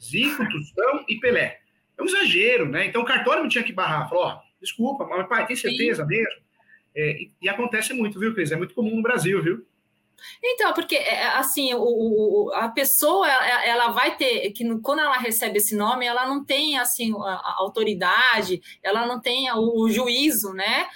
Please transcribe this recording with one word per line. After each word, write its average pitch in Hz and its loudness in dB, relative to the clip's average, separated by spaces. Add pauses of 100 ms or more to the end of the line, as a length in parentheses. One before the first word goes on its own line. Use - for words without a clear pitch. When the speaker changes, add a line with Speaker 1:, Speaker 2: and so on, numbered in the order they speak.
Speaker 1:
Zico, 240 -2
<laughs> 233 -2
Tostão 220 -2
e - -4
Pelé. 190 0 (360)
É - -10
um - -4
exagero, 247 4
né? 175 0
Então 233 -2
o - -2
cartório 262 2
não - -2
tinha 233 0
que - -4
barrar. 156 -2
Falou: 175 2
ó, - -6 (180)
desculpa, 233 -2
mas 180 -4
pai, 226 0
tem 247 -4
certeza 233 0
Speaker 2:
Sim. 151 -2
Speaker 1:
mesmo? 214 -2 (540)
É, 151 -2
e, - -16 (120)
e 185 0
acontece 220 -2
muito, 208 -2
viu, 220 0
Cris? 165 -2
É 156 0
muito 180 -6
comum 220 -2
no 220 0
Brasil, 190 0
viu? 190 -2 (800)
Speaker 2:
Então, 480 2
porque, 330 -2
é, - 0
é, - 0
assim, 262 0
o, 240 0
o, 214 2
o, - -4
a 226 0
pessoa, 294 2
ela, 247 2
ela 240 2
vai 254 2
ter, 226 0
que 233 -8
no, 226 -2
quando 285 0
ela 285 2
recebe 226 -2
esse 208 0
nome, 240 0
ela 247 0
não 277 -2
tem, 285 0
assim, 240 -2
a, 202 -4
a - -6
autoridade, 202 2 (220)
ela 226 0
não 240 -4
tem 254 -2
o, 226 2
o 226 4
juízo, 240 0
né, 226 0